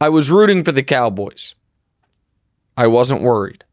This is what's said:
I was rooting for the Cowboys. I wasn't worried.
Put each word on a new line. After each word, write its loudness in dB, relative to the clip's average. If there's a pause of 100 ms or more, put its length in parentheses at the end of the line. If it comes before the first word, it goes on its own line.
I 2
was 0
rooting 4
for -2
the -2
Cowboys. -6 (1200)
I 2
wasn't 0
worried. -2